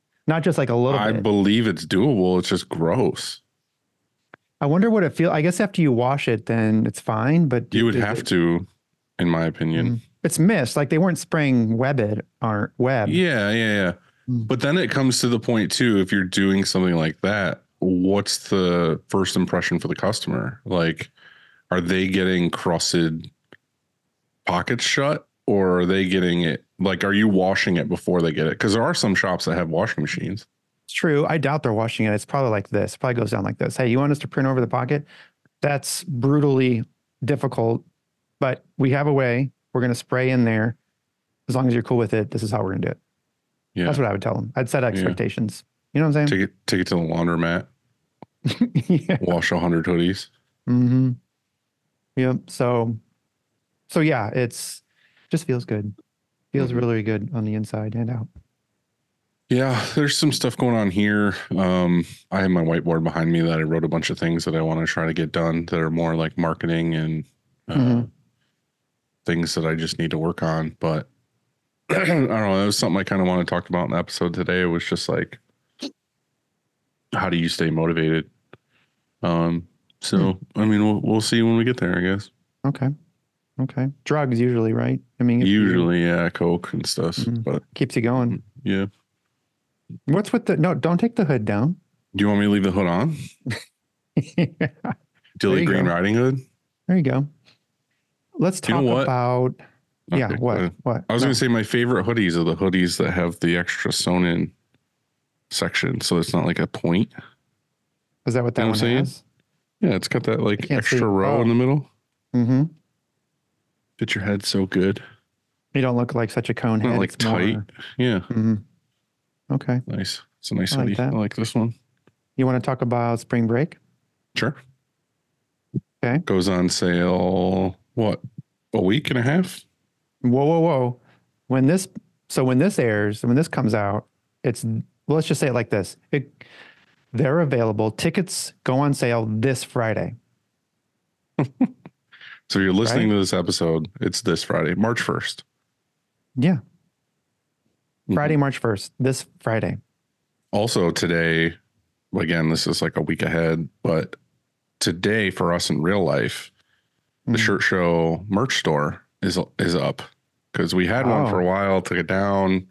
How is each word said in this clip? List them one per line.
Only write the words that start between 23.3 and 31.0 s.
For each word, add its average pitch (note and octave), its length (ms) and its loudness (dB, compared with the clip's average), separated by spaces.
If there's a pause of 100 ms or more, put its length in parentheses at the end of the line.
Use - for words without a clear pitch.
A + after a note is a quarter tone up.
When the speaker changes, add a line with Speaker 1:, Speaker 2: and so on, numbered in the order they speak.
Speaker 2:
pockets F2+ 380 -2
shut, D3 440 0 (180)
or F#2 340 2
are F2+ 60 2
they F#2+ 220 2
getting F2+ 340 2
it, D#2 220 -2 (140)
like, F#2 260 0
are G2+ 80 0
you G#2+ 160 4
washing F#2+ 480 2
it D#2 120 0
before F2 340 0
they E2 100 0
get D#2 140 -2
it? D#2 120 -2
'Cause G#2+ 140 0
there A2+ 100 2
are D#3 120 0
some G#2 200 0
shops F2+ 300 0
that E2+ 120 -2
have E2+ 120 -2
washing E2 340 -2
machines. E2+ 440 -6 (400)
Speaker 1:
It's - 80 -18
true. D3 340 2